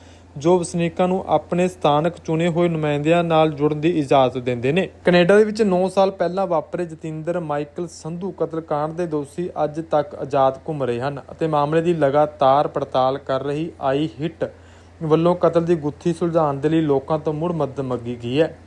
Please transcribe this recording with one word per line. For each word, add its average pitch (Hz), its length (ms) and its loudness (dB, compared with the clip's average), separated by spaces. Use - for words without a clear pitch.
ਜੋ 165 220 4
ਵਸਨੀਕਾਂ 170 500 -2
ਨੂੰ 185 200 -2
ਆਪਣੇ 175 400 0
ਸਥਾਨਕ 160 440 0
ਚੁਣੇ 165 240 0
ਹੋਏ 175 200 2
ਨੁਮਾਇੰਦਿਆਂ 156 560 0
ਨਾਲ 160 280 2
ਜੁੜਨ 151 280 0
ਦੀ 165 180 0
ਇਜਾਜ਼ਤ 131 400 4
ਦਿੰਦੇ 123 340 -2
ਨੇ। 185 160 0
ਕੈਨੇਡਾ 175 320 6
ਦੇ 214 80 8
ਵਿੱਚ 214 180 -2
ਨੌ 185 260 2
ਸਾਲ 190 220 2
ਪਹਿਲਾਂ 185 360 -2
ਵਾਪਰੇ 175 380 -2
ਜਤਿੰਦਰ 160 560 -6
ਮਾਈਕਲ 147 480 -6
ਸੰਧੂ 170 440 -10
ਕਤਲਕਾਂਡ 160 640 -4
ਦੇ 175 100 -4
ਦੋਸ਼ੀ 151 440 -6
ਅੱਜ 151 160 -4
ਤੱਕ 151 340 -2
ਆਜ਼ਾਦ 135 440 0
ਘੁੰਮ 151 140 -4
ਰਹੇ 120 180 -2
ਹਨ 139 300 -6
ਅਤੇ - 160 -4
ਮਾਮਲੇ 156 360 0
ਦੀ 175 120 2
ਲਗਾਤਾਰ 147 720 4
ਪੜਤਾਲ 135 500 -2
ਕਰ 135 240 -4
ਰਹੀ 147 380 -6
ਆਈ 139 280 0
ਹਿੱਟ 143 300 -6
ਵੱਲੋਂ 165 340 2
ਕਤਲ 170 280 2
ਦੀ 170 100 2
ਗੁੱਥੀ 147 380 -4
ਸੁਲਝਾਉਣ 160 440 0
ਦੇ 139 120 -2
ਲਈ 160 120 2
ਲੋਕਾਂ 147 380 0
ਤੋਂ 156 140 -4
ਮੁੜ 170 200 -4
ਮਦਦ 143 280 -4
ਮੰਗੀ 120 420 -6
ਗਈ 123 180 0
ਹੈ। - 260 0